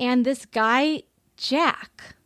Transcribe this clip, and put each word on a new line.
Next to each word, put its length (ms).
and 240
this 220
guy, 560
Jack. 800